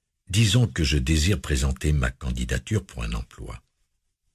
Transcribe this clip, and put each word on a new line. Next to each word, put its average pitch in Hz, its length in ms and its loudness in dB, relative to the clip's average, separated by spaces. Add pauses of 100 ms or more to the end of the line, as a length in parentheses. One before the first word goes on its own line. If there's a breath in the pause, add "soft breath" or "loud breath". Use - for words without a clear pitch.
(280)
disons 107 400 4
que - 160 -2
je 73 140 2
désire 78 440 2
présenter 69 520 0
ma 64 180 0
candidature 62 760 -4
pour 58 180 -10
un 55 100 -6
emploi. - 500 -10 (720)